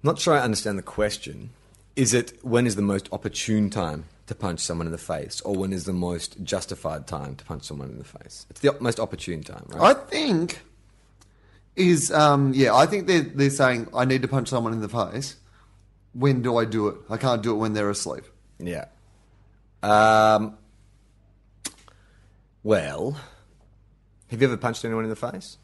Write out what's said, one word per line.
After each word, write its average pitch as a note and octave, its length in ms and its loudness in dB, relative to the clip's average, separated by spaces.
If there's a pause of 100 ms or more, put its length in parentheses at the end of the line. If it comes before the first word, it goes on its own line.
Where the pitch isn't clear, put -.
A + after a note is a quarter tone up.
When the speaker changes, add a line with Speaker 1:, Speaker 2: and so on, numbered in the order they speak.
Speaker 1:
Not C#3+ 160 0
sure E3 160 2
I C#3+ 60 4
understand A2 380 -2
the F2+ 40 -10
question. G#2 680 -6 (460)
Is A#2+ 160 2
it, A#2+ 200 0 (100)
when B2 240 2
is A2 100 0
the G#2 60 -2
most G2+ 300 -2
opportune G#2+ 580 -2
time E2 340 -6 (220)
to - 80 -10
punch F2 260 -6
someone E2 260 -6
in E2 60 -6
the E2 60 -10
face, - 440 -8
or G2+ 120 -4
when F#2+ 180 -2
is F2+ 120 -6
the F#2+ 80 -6
most F2+ 500 -6
justified D#2 640 -8
time C#2 300 -10
to - 80 -20
punch D2+ 200 -12
someone C#2 260 -12
in - 80 -16
the C2 60 -16
face? - 460 -20
It's - 100 -20
the C#3 100 4
op-, - 100 -6
most A#2+ 180 -2
opportune F2+ 440 -8
time, - 260 -18
right? G3+ 280 6
Speaker 2:
I C#4 40 -12
think G3 600 -2 (1160)
is, F3 340 4
um, C#3+ 440 4
yeah, B2+ 200 6
I C#3 120 8
think F#3 200 -2
they're, F3 160 4
they're C#3 280 2
saying, B2+ 440 2
"I B2 100 2
need C3 180 2
to B2+ 60 -4
punch C3 200 -2
someone A2+ 240 -2
in A2+ 80 -4
the G#2+ 80 -6
face. A2 480 -4 (760)
When B2+ 280 2
do A#2+ 140 0
I A#2 80 4
do A2 240 0
it? - 80 -4 (140)
I A2 60 -4
can't A#2+ 260 0
do A2+ 100 0
it G#2+ 60 0
when A2 160 0
they're G#2 160 0
asleep." D#2 340 -6 (340)
Speaker 1:
Yeah. E2+ 280 -8 (960)
Um, G#2+ 720 6 (2000)
well, F#2+ 540 0 (1120)
have A2+ 100 -4
you C3 80 6
ever A#2+ 80 -2
punched A2+ 280 -4
anyone A2+ 200 -2
in A2 60 -6
the G#2+ 60 -6
face? - 480 -10